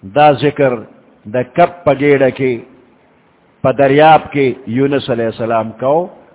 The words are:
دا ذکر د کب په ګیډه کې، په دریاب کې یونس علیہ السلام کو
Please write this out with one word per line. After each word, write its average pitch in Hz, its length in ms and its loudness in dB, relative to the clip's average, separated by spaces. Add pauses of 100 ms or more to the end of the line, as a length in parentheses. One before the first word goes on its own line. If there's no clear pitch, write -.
دا 127 240 2 (140)
ذکر 139 300 0 (540)
د 107 120 -8 (180)
کب 170 160 2 (140)
په 143 80 2
ګیډه 139 440 2
کې، 131 160 -2 (1080)
په 135 160 2
دریاب 151 420 4 (120)
کې 139 140 0 (300)
یونس 139 320 -2
علیہ 117 160 -2
السلام 113 540 -4
کو 135 160 0 (400)